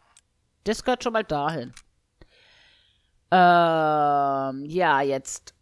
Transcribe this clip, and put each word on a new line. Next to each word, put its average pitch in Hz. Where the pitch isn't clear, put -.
Das 214
gehört 247
schon 233
mal 214
dahin. 143
Ähm, 151
ja, 156
jetzt 135